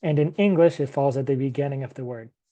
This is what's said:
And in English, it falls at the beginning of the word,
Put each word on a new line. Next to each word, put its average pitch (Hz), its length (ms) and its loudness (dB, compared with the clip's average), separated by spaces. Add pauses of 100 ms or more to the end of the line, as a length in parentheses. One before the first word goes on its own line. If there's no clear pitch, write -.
And 151 180 0
in 147 160 2
English, 170 440 4
it 143 100 -2
falls 139 280 0
at 135 80 -2
the 139 100 0
beginning 135 480 -4
of 127 100 -12
the 131 120 -12
word, 113 240 -12 (220)